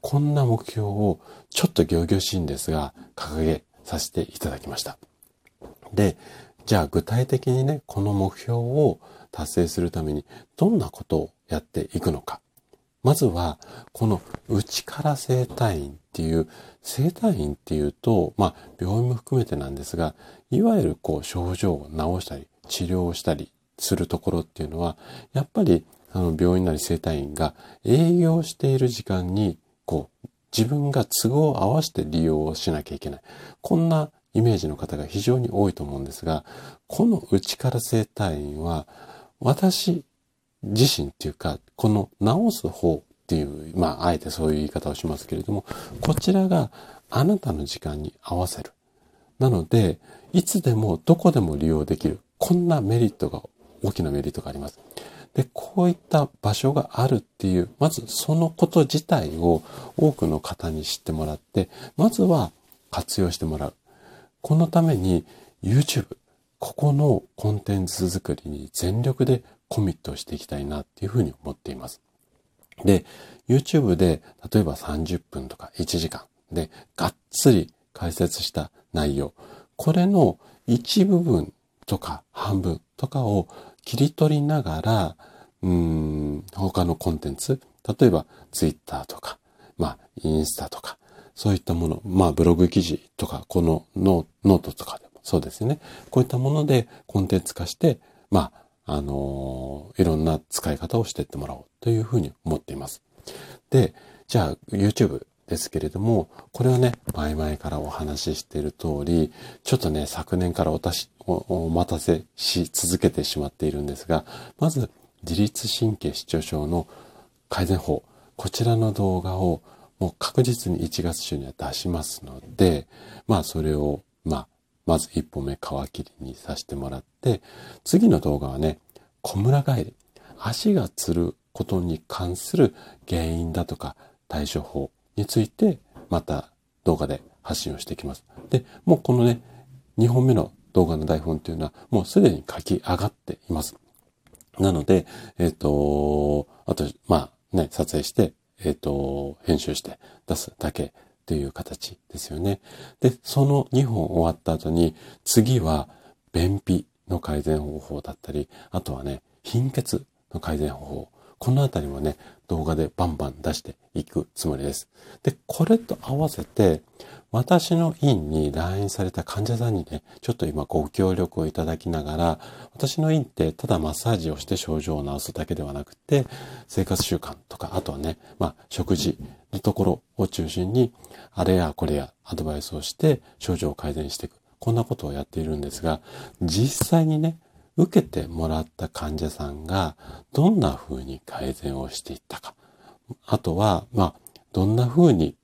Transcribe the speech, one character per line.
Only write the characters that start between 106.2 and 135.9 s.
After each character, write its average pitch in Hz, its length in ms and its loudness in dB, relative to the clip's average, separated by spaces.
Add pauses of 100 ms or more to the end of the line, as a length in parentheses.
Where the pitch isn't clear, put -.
こ 123 120 -2
れ 127 60 4
は 123 80 4
ね、 123 140 4 (220)
前 76 200 -4
々 76 220 -2
か 73 140 -8
ら 73 100 -4
お 73 80 -8
話 76 460 -6
し - 60 -10
し - 20 -12
て - 160 -8
い 73 40 -4
る 73 100 -4
通 71 320 -4
り、 80 280 4 (320)
ち - 100 2
ょ - 20 4
っ - 40 2
と 85 100 0
ね、 76 160 -2
昨 - 300 -4
年 90 160 0
か 82 120 0
ら 78 80 2
お 82 60 -2
た 87 140 -2
し-、 - 180 -6 (160)
お-、 90 80 0 (320)
お 80 40 -2
待 85 200 2
た 82 80 -2
せ 78 260 2 (120)
し - 360 -2
続 87 260 0
け - 120 4
て 73 140 -4
し - 140 -4
ま 73 100 -4
っ - 20 -8
て - 160 -6
い 76 40 0
る 73 120 -4
ん 73 40 -4
で 71 100 -6
す - 100 -18
が、 80 180 0 (340)
ま 160 120 2
ず 135 200 -2 (320)
自 85 180 -4
律 104 280 -2
神 107 280 0
経 73 160 -6
失 - 140 -10
調 80 160 -2
症 73 240 -4
の 85 200 -2 (600)
改 92 180 -2
善 90 120 2
法、 - 240 -4 (340)
こ - 140 -8
ち - 140 -2
ら 117 120 4
の 110 160 2
動 95 280 0
画 92 160 -4
を 90 260 0 (360)
も - 120 0
う - 80 -20
確 - 240 0
実 120 300 0
に 82 120 -2
一 82 180 -4
月 85 180 -2
中 - 160 -6
に 69 100 -8
は 67 100 -14
出 - 180 -8
し - 140 -6
ま 85 140 -2
す - 220 -10
の - 160 -18 (160)
で、 82 300 4 (400)
ま 107 120 4
あ、 87 40 0
そ - 200 -4
れ 78 120 0
を、 73 280 -2 (220)
ま 78 120 -2
あ、 - 120 -10 (380)
ま 80 120 4
ず - 140 -6
一 78 100 -2
歩 - 200 -8
目 69 120 -6
皮 69 380 -8
切 69 120 -10 (160)
り 67 60 -12
に 65 80 -12
さ - 220 -10
せ - 100 -14
て - 80 -10
も 69 140 -8
ら - 100 -10
っ - 60 -16 (160)
て、 120 220 0 (420)
次 214 240 6
の - 120 6
動 - 180 0
画 135 100 -4
は 67 100 -8
ね、 78 200 0 (440)
こ - 160 -6
む 110 120 2
ら 143 120 4
返 123 220 0
り、 - 100 -14 (440)
足 117 340 0
が 120 160 2
つ - 240 -4
る 85 220 0 (180)
こ - 120 -4
と 95 160 -2
に 85 260 -4
関 90 300 -6
す - 200 -6
る 135 180 6 (340)
原 82 160 0
因 82 280 -2
だ 85 120 -2
と - 120 -10
か - 200 -12 (320)
対 - 180 -4
処 - 140 -4
法 - 300 -8 (260)
に 104 100 -2
つ - 140 2
い 107 80 2
て、 202 320 2 (280)